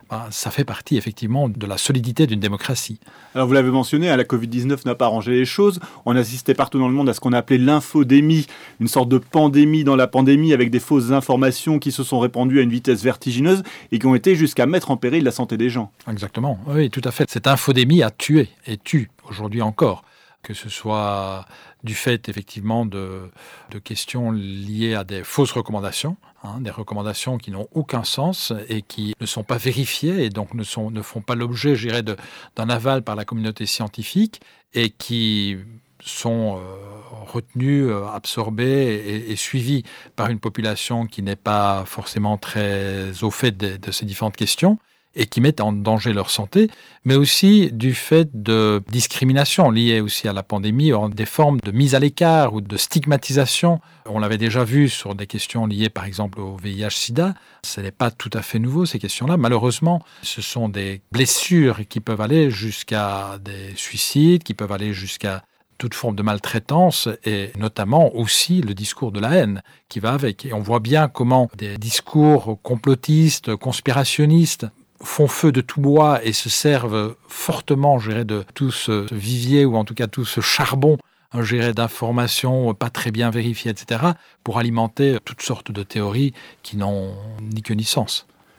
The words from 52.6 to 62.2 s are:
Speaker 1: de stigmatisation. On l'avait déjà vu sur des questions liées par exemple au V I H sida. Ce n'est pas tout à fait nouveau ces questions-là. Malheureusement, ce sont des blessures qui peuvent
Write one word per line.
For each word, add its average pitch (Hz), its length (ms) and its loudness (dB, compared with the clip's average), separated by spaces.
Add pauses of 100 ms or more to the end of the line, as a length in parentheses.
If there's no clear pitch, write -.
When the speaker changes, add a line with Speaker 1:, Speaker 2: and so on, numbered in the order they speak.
Speaker 1:
de 98 160 -8
stigmatisation. 143 1040 0 (240)
On 107 140 -4
l'avait 107 180 0
déjà 113 260 0
vu 135 240 4
sur 101 260 -6
des 98 140 -10
questions 110 380 -6
liées 107 240 0
par 92 160 -10
exemple 98 340 -8
au 98 160 -10
V 98 160 -10
I 101 120 -8
H 104 80 -4
sida. 165 420 -2 (320)
Ce - 160 -10
n'est 98 100 -8
pas 117 180 -2
tout - 220 -12
à 110 100 -6
fait - 160 -6
nouveau 135 280 0
ces 127 140 -4
questions-là. 131 360 -2
Malheureusement, 151 640 2 (200)
ce - 200 -10
sont 113 280 -4
des 98 320 -8 (100)
blessures 131 800 2
qui 113 100 -6
peuvent 107 220 -4